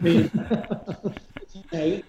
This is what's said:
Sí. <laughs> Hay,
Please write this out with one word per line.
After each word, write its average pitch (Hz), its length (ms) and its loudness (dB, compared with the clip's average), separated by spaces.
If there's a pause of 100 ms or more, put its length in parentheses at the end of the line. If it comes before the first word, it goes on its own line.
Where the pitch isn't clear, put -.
Sí. 165 320 6
<laughs> - 1400 -6
Hay, 165 360 0